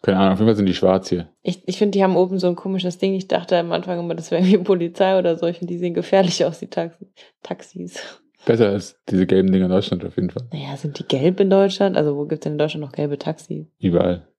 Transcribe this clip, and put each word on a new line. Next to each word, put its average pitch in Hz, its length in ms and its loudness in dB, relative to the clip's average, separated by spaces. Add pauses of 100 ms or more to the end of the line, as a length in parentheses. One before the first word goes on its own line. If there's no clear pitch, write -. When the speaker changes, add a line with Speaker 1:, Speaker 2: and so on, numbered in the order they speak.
Speaker 1:
Keine 95 160 2
Ahnung, 95 160 4
auf 92 40 -2
jeden 107 120 2
Fall 110 40 4
sind 101 120 2
die 92 80 2
schwarz 92 340 2
hier. 85 200 -4 (140)
Speaker 2:
Ich, - 240 -6
ich 185 100 -6
finde, 202 220 0
die 196 60 4
haben 190 120 2
oben 185 220 2
so 185 80 0
ein 175 80 2
komisches 185 440 -4
Ding. 196 160 0
Ich 190 120 -6
dachte 175 320 0
am 170 140 -2
Anfang 180 260 -4
immer, 170 160 -6
das 165 160 -10
wäre 170 100 0
irgendwie 185 220 4
Polizei 185 560 2
oder 170 180 0
so. 170 120 -2
Ich 175 100 -6
finde, 175 160 -10
die 170 60 -8
sehen 175 140 -4
gefährlich 180 500 2
aus, 160 160 -4
die - 80 -12
Taxi-, 165 400 -8 (340)
Taxis. - 760 -14 (260)
Speaker 1:
Besser 113 220 4
als 98 400 -4
diese 92 180 2
gelben - 240 4
Dinger 92 140 4
in 90 80 0
Deutschland - 320 0
auf - 100 -12
jeden 180 160 -2
Fall. - 220 -10
Speaker 2:
Naja, 143 240 -10
sind 143 240 -8
die - 80 -12
gelb 156 320 0
in 196 100 4
Deutschland? 196 460 2
Also 151 200 2
wo 147 100 -4
gibt's 151 180 -6
denn 156 80 -4
in 151 60 -6
Deutschland 151 280 -2
noch 139 60 -16
gelbe 147 260 -4
Taxis? 156 480 -10 (140)
Speaker 1:
Überall. 87 480 0 (100)